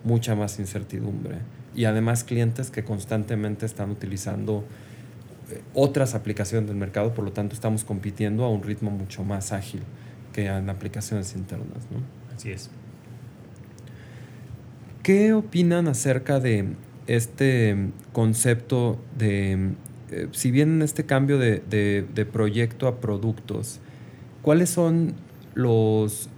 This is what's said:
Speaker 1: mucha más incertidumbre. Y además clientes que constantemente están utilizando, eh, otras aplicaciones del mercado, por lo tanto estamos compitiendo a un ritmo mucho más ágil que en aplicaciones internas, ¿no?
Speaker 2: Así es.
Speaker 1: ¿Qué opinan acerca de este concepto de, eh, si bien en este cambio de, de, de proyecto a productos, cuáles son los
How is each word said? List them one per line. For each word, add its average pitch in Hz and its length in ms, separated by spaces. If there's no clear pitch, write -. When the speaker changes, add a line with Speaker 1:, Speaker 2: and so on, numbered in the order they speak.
Speaker 1:
mucha 117 320
más 104 240
incertidumbre. 104 760
Y 117 100
además 113 380
clientes 117 460
que - 140
constantemente 104 800
están 101 240
utilizando, 104 760
eh, - 120
otras 135 400
aplicaciones 107 540
del 104 100
mercado, 101 360
por 110 120
lo 98 60
tanto 104 240
estamos 110 280
compitiendo 104 600
a 123 60
un 107 140
ritmo 104 280
mucho 95 320
más 98 280
ágil 98 300
que 101 140
en 95 240
aplicaciones 95 640
internas, - 560
¿no? - 460
Speaker 2:
Así 110 160
es. - 180
Speaker 1:
¿Qué 202 300
opinan 175 540
acerca 135 520
de 113 260
este 117 680
concepto 117 880
de, 98 540
eh, 85 200
si - 200
bien 147 180
en 160 120
este 151 240
cambio 139 320
de, 113 320
de, 101 440
de 107 120
proyecto 110 640
a 117 120
productos, 104 800
cuáles 170 260
son 165 440
los 110 840